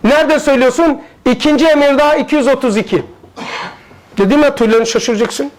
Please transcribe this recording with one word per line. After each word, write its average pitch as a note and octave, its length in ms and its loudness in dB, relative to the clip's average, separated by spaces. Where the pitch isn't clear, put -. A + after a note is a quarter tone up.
Nerede D4+ 360 2
söylüyorsun? C4+ 600 0
İkinci D4 420 0
Emirdağ D4 480 2
iki D4+ 220 -2
yüz B3+ 120 0
otuz B3+ 280 0
iki. F#3+ 280 -2
Dedim B3 240 2
ya, C#4 120 2
tüylerini A3+ 320 0
şaşıracaksın. A#3 720 -4